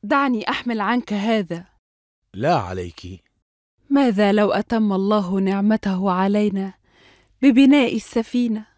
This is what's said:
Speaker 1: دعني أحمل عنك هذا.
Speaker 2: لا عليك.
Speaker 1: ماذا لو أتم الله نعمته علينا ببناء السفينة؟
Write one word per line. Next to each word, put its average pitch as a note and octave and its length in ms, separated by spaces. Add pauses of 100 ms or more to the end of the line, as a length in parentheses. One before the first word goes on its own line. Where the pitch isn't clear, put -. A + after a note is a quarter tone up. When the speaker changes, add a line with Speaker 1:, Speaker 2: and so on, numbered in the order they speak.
Speaker 1:
دعني B3+ 460
أحمل A#3 320
عنك A3+ 320
هذا. G3 520 (680)
Speaker 2:
لا C#3 220
عليك. F2+ 680 (680)
Speaker 1:
ماذا A3+ 420
لو G#3 200
أتم G#3+ 420
الله G3 460
نعمته G3 720
علينا G3 640 (680)
ببناء C4+ 540
السفينة؟ A3+ 680 (120)